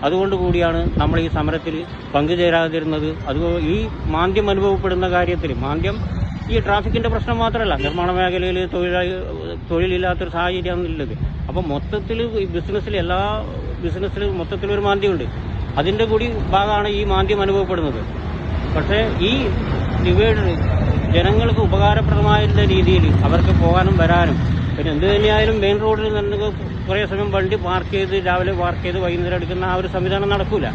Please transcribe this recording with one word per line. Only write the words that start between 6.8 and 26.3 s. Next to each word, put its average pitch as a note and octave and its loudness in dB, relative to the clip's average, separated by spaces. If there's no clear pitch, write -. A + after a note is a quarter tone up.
പ്രശ്നം A3+ -2
മാത്രമല്ല, A3+ 0
നിർമ്മാണ D3+ -2
മേഖലയിൽ F3+ 0
തൊഴിലാളി, F3+ -2
തൊഴിലില്ലാത്തൊരു F3+ 0
സാഹചര്യമാണ് F3 -4
ഉള്ളത്. D3 -6
അപ്പോൾ F3+ -4
മൊത്തത്തിൽ G3 -4
ഈ G3 -2
ബിസിനസ്സിൽ, G3 -6
എല്ലാ F3+ -2
ബിസിനസ്സിലും F#3+ -4
മൊത്തത്തിലൊരു G3 -4
മാന്ദ്യമുണ്ട്. G3 0
അതിൻ്റെ G3+ 2
കൂടി A3 0
ഭാഗമാണ് G#3 2
ഈ G#3 0
മാന്ദ്യം G3 2
അനുഭവപ്പെടുന്നത്. F#3 0
പക്ഷേ F3+ 2
ഈ G#3+ 2
ഡിവൈഡർ G3+ 4
ജനങ്ങൾക്ക് A3 4
ഉപകാരപ്രദമായിട്ടുള്ള G#3 4
രീതിയിൽ - 4
അവർക്ക് E3 4
പോകാനും F3 4
വരാനും, E3+ 4
പിന്നെ D3+ -2
എന്ത് D3+ 0
തന്നെയായാലും G#3+ 4
മെയിൻ G3+ 2
റോഡിൽ G#3+ 0
നിന്ന് G#3 -2